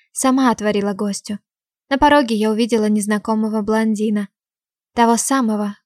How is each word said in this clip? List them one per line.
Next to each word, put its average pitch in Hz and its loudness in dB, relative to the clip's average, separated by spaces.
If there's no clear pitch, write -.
сама 254 2
отворила 208 -2
гостю. 202 -6
На 277 -2
пороге 285 4
я 220 0
увидела 220 0
незнакомого 214 -2
блондина. 214 -2
Того 233 4
самого, 214 -2